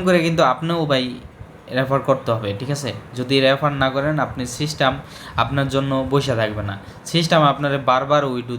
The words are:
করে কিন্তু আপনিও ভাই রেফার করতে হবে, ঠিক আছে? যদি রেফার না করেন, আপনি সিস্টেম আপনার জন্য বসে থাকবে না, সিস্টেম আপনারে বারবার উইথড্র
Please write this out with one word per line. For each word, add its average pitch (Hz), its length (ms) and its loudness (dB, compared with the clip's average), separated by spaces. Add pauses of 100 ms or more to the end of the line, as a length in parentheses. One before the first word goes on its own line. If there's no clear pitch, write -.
করে 180 200 6
কিন্তু 165 160 2 (100)
আপনিও 165 280 -2 (120)
ভাই 131 120 2 (720)
রেফার 131 320 2
করতে 127 260 0
হবে, 110 140 -2 (120)
ঠিক 131 160 -6
আছে? 135 140 -4 (280)
যদি 127 160 -2 (120)
রেফার 135 260 2 (100)
না 131 120 2
করেন, 143 200 0 (120)
আপনি 131 160 -8 (160)
সিস্টেম 147 340 0 (500)
আপনার 139 320 0
জন্য 135 180 0 (200)
বসে 135 280 2
থাকবে 107 220 -2
না, 101 120 -6 (380)
সিস্টেম 165 280 4 (120)
আপনারে 139 260 -2 (120)
বারবার 139 320 2 (100)
উইথড্র 120 260 -6